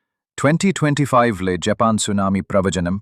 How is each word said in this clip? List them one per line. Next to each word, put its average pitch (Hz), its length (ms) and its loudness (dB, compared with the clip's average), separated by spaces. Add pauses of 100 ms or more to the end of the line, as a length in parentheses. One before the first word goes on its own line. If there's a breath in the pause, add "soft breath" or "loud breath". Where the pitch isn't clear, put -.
(380)
ട്വന്റി 165 340 2
ട്വന്റി 147 320 0
ഫൈവിലെ 107 520 0
ജപ്പാൻ 107 420 0
സുനാമി 98 420 0
പ്രവചനം 92 640 -2